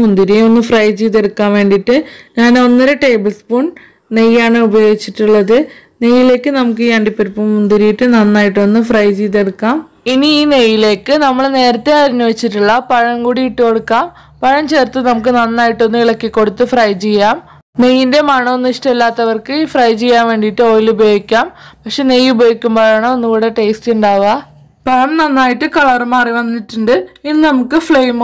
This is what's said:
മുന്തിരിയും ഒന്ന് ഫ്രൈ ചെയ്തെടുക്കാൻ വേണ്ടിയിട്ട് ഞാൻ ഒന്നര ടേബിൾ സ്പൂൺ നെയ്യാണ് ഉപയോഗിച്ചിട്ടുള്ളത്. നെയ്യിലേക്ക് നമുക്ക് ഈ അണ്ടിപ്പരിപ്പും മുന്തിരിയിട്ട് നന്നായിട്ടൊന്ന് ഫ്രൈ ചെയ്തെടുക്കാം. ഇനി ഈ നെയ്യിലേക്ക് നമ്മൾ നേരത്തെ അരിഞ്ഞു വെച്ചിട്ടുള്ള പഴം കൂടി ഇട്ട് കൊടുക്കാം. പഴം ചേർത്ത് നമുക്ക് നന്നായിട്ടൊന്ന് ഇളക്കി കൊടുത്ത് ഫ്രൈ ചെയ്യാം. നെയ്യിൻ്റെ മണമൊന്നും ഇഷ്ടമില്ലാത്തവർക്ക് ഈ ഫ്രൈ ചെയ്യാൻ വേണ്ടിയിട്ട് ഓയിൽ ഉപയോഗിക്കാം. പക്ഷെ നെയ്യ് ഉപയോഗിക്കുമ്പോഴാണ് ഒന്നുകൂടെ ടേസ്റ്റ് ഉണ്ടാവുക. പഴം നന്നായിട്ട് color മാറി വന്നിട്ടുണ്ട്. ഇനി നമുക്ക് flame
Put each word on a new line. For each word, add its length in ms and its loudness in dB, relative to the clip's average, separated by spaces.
മുന്തിരിയും 480 2
ഒന്ന് 220 4
ഫ്രൈ 160 2
ചെയ്തെടുക്കാൻ 560 0
വേണ്ടിയിട്ട് 380 0
ഞാൻ 260 4
ഒന്നര 260 2
ടേബിൾ 360 0
സ്പൂൺ 260 -4
നെയ്യാണ് 400 2
ഉപയോഗിച്ചിട്ടുള്ളത്. 920 0
നെയ്യിലേക്ക് 560 2
നമുക്ക് 300 -2
ഈ 80 0
അണ്ടിപ്പരിപ്പും 580 -4
മുന്തിരിയിട്ട് 500 0
നന്നായിട്ടൊന്ന് 760 2
ഫ്രൈ 160 2
ചെയ്തെടുക്കാം. 580 -2
ഇനി 160 0
ഈ 20 0
നെയ്യിലേക്ക് 600 0
നമ്മൾ 200 0
നേരത്തെ 360 0
അരിഞ്ഞു 260 0
വെച്ചിട്ടുള്ള 460 -2
പഴം 340 0
കൂടി 240 -2
ഇട്ട് 160 -6
കൊടുക്കാം. 400 -2
പഴം 300 0
ചേർത്ത് 260 0
നമുക്ക് 300 0
നന്നായിട്ടൊന്ന് 680 0
ഇളക്കി 320 -2
കൊടുത്ത് 360 0
ഫ്രൈ 180 2
ചെയ്യാം. 320 0
നെയ്യിൻ്റെ 380 2
മണമൊന്നും 440 0
ഇഷ്ടമില്ലാത്തവർക്ക് 880 -2
ഈ 100 -2
ഫ്രൈ 180 2
ചെയ്യാൻ 280 2
വേണ്ടിയിട്ട് 400 -2
ഓയിൽ 240 2
ഉപയോഗിക്കാം. 540 0
പക്ഷെ 300 -6
നെയ്യ് 240 2
ഉപയോഗിക്കുമ്പോഴാണ് 800 0
ഒന്നുകൂടെ 420 -2
ടേസ്റ്റ് 380 -2
ഉണ്ടാവുക. 340 2
പഴം 220 0
നന്നായിട്ട് 460 0
color 260 2
മാറി 180 0
വന്നിട്ടുണ്ട്. 560 -2
ഇനി 120 -2
നമുക്ക് 300 -2
flame 360 0